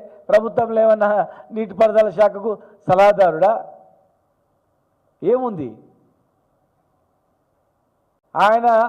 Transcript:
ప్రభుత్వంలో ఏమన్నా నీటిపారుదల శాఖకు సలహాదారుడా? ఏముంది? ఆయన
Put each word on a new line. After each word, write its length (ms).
ప్రభుత్వంలో 520
ఏమన్నా 300
నీటిపారుదల 580
శాఖకు 480
సలహాదారుడా? 640
ఏముంది? 460
ఆయన 300